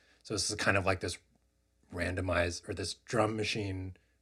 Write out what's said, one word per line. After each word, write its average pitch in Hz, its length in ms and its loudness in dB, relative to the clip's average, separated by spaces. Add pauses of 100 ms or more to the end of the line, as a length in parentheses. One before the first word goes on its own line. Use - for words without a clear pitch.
(220)
So - 120 -6
this 95 160 0
is 107 60 -4
kind 98 200 4
of 98 80 4
like 95 160 2
this 92 160 -4 (760)
randomized, 87 760 0
or 101 60 -4
this 90 200 -4
drum 110 420 2
machine 98 600 -2 (260)